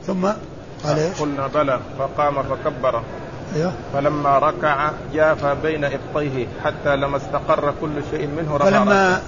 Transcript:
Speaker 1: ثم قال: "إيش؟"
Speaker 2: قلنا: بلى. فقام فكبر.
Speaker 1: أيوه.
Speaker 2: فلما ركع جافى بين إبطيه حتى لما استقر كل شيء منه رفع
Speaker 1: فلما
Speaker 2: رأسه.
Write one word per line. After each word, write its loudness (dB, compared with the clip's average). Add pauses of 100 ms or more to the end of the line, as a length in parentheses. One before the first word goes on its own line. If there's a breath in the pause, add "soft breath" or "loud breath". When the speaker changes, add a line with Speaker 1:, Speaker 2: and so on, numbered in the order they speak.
Speaker 1:
ثم 0 (580)
قال: 2
"إيش؟" 0
Speaker 2:
قلنا: -2
بلى. 2 (200)
فقام 0
فكبر. -2 (520)
Speaker 1:
أيوه. 0 (200)
Speaker 2:
فلما 2
ركع 2 (220)
جافى 4
بين 0
إبطيه -2 (160)
حتى 0
لما 0
استقر 0
كل -4 (100)
شيء -2
منه -2
رفع 4
Speaker 1:
فلما 6
Speaker 2:
رأسه. 2